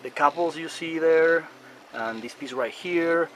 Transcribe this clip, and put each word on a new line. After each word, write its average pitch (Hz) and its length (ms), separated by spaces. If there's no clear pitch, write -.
the 127 80
couples 151 460
you 160 120
see 165 300
there, 160 480
and 113 260
this 117 140
piece 127 180
right 123 200
here, 170 640